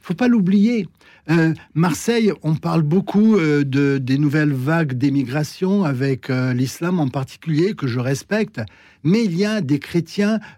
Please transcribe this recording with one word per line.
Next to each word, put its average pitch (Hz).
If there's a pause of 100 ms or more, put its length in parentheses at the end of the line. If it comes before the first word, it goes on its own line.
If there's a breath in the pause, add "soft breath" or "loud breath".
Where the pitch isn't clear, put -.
Faut 175
pas 247
l'oublier. 208 (420 soft breath)
Euh, 160 (220 loud breath)
Marseille, 202 (100)
on 156
parle 165
beaucoup, 196
euh, 151
de, 139
des 131
nouvelles 147
vagues 139
d'émigration 143
avec, 135
euh, 127
l'islam 165
en 139
particulier, 160
que 143
je 123
respecte. 139 (420 soft breath)
Mais 208
il 170
y 202
a 214
des 143
chrétiens, 202 (180 loud breath)